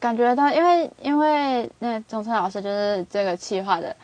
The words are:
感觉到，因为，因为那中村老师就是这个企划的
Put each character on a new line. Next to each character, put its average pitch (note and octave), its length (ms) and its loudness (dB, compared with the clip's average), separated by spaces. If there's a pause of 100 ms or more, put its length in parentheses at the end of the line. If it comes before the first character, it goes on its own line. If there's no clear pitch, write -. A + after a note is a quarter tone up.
感 A#3 160 -2
觉 A#3+ 180 4
到， C#4+ 160 4
因 E4 140 2
为， F4 260 4 (120)
因 D4 160 0
为 C#4+ 520 2 (100)
那 A#3 200 -4
中 A3 240 -8
村 A3+ 100 -4
老 F#3+ 140 0
师 G3 140 -6
就 G3+ 80 -6
是 G3+ 400 -2
这 G3+ 140 -2
个 F3+ 120 -2
企 G3 240 -4
划 F#3+ 180 0
的 - 260 -8